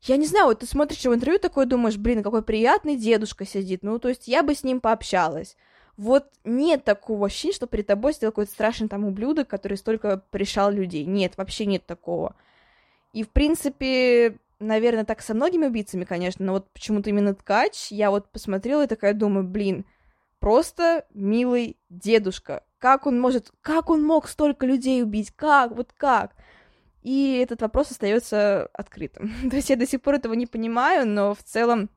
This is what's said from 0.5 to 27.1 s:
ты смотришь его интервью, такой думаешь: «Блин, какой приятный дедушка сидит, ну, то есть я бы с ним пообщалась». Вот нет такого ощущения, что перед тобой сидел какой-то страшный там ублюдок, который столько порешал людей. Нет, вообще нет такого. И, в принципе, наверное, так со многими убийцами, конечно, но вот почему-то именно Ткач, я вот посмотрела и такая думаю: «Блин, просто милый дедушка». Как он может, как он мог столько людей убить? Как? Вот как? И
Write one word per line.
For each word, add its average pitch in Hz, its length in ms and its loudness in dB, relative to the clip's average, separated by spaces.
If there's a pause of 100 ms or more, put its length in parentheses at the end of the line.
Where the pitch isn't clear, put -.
ты 247 60 -10
смотришь 294 380 -2
его 247 100 4
интервью, 262 240 2
такой 277 280 0
думаешь: 240 300 0
«Блин, 214 280 0
какой 220 180 -2
приятный 269 540 2
дедушка 220 500 0
сидит, 190 380 -6
ну, 220 160 -4
то 247 80 -4
есть 254 200 -6
я 269 140 2
бы 294 120 0
с - 100 -14
ним 254 160 -2
пообщалась». 180 760 -2 (400)
Вот 254 300 2 (180)
нет 277 400 0
такого 202 420 -2
ощущения, 294 280 -4
что 240 140 -8
перед 208 180 -6
тобой 214 280 0
сидел 220 180 -2
какой-то 208 180 -4
страшный 220 380 -2
там 202 160 -4
ублюдок, 240 420 -2
который 196 320 -8
столько 214 380 -2 (160)
порешал 202 400 0
людей. 180 320 -4
Нет, 185 320 -2
вообще 190 300 -6
нет 196 200 -2
такого. 170 480 -8 (760)
И, 220 100 -6
в 214 80 -8
принципе, 254 1080 2 (200)
наверное, 220 460 0
так 214 160 -4
со - 140 -8
многими 311 320 2
убийцами, 208 380 -4
конечно, 180 400 -6
но 190 100 -2
вот 196 180 -4
почему-то 214 380 -4
именно 202 240 2
Ткач, 226 580 -2
я 208 180 0
вот 202 220 -2
посмотрела 233 520 -2
и 269 40 -4
такая 208 260 0
думаю: 202 320 0
«Блин, 196 380 -4 (560)
просто 330 640 2 (100)
милый 233 600 0 (140)
дедушка». 190 760 -2 (140)
Как 269 280 2
он 247 120 2
может, 254 320 0 (120)
как 320 260 0
он 311 160 4
мог 302 240 2
столько 285 380 0
людей 262 360 0
убить? 214 320 -4
Как? 285 400 2
Вот 240 220 -10
как? 240 360 0 (680)
И 269 400 0